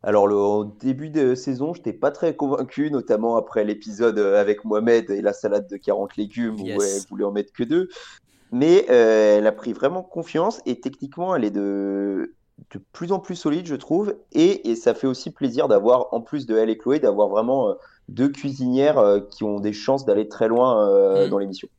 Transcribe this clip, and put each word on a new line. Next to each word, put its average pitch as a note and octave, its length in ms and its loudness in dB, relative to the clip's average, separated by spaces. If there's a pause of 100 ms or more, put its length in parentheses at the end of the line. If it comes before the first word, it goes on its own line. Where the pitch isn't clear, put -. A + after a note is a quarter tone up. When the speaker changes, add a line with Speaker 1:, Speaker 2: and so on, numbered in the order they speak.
Speaker 1:
alors, G#2 200 4
le, G#2 80 2
au G2+ 320 0
début C3 420 -8
de C#3+ 260 0
saison, C3+ 380 -6
j'étais - 220 -8
pas - 160 -2
très D#3 260 -4
convaincu, C#3+ 540 -4
notamment A#2 460 0
après A2 280 -2
l'épisode, G#2+ 540 -2
euh, G2+ 200 2
avec G#2 280 0
Mohamed A2+ 420 2
et G2 140 -4
la G#2 100 0
salade G2+ 340 -2
de G2 120 -12
quarante G2+ 400 -4
légumes, A2 420 -6
où F#2+ 60 -8
Speaker 2:
Yes. G2+ 300 -4
Speaker 1:
elle G2 120 -10
voulait G2+ 160 -6
en G2+ 80 -2
mettre G2+ 220 -6
que A#2+ 100 -4
deux. E3+ 240 -2 (640)
Mais, D#3 380 4
euh, A2 480 6
elle G#2+ 80 2
a G#2+ 60 4
pris A#2 200 -8
vraiment E3+ 300 -2
confiance E3+ 640 -4
et B2 120 -4
techniquement, E3+ 560 -8
elle B2 100 0
est G#2+ 60 0
de, G2 840 -4 (360)
de G2 100 -16 (120)
plus F3 200 -6
en F#3+ 60 -2
plus F3+ 160 -10
solide, E3 300 -4
je D3+ 120 -6
trouve. G3 380 -2 (180)
Et, F#3 360 2
et A2+ 80 0
ça A#2 160 0
fait - 140 -4
aussi B2+ 240 -4
plaisir C#3 380 -2
d'avoir, A2+ 440 4
en A#2 80 -2
plus C#3 240 -8
de A2+ 100 -4
elle A2 140 2
et A2 80 -2
Chloé, C3+ 220 -2
d'avoir G#2 300 2
vraiment, A2+ 420 0
euh, F#2+ 40 -2 (340)
deux B2 200 0
cuisinières, C#3 680 0
euh, G2+ 220 4
qui - 220 -12
ont G#2 160 -4
des G#2 140 -4
chances C3 320 -4
d'aller G#2+ 240 0
très A2+ 200 -2
loin, A#2 380 2
euh, G2 400 4
Speaker 2:
Mm. G2 40 -4
Speaker 1:
dans G2+ 80 -2
l'émission. G2 300 -8 (100)